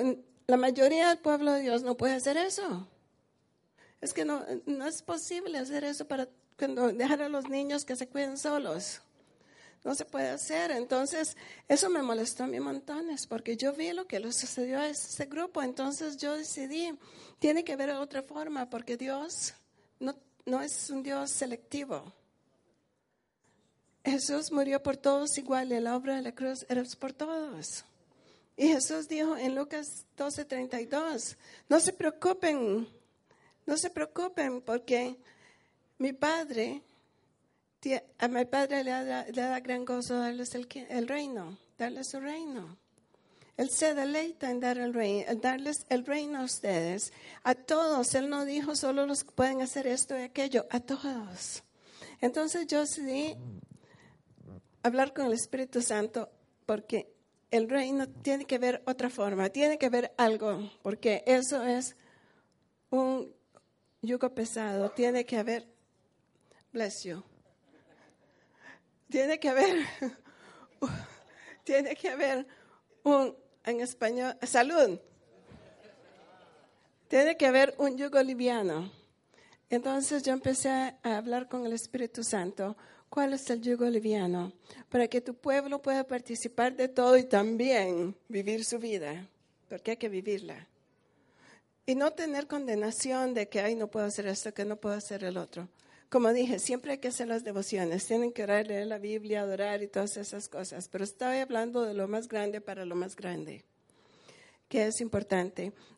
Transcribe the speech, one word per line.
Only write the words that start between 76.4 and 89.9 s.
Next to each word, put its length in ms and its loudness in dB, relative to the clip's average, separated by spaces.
tiene 300 6
que 80 4
haber 320 8
un 200 2
yugo 240 4
liviano. 680 0
Entonces 540 0
yo 100 2
empecé 360 0
a 480 0
hablar 300 -2
con 180 -6
el 80 -2
Espíritu 500 -6
Santo, 520 -2
"¿Cuál 240 2
es 160 -6
el 120 0
yugo 280 2
liviano? 640 2
Para 180 4
que 140 0
tu 140 -8
pueblo 460 0
pueda 240 2
participar 720 -2
de 120 2
todo 300 8
y 60 8
también 920 4
vivir 380 -2
su 140 -2
vida, 500 -4
porque 220 -6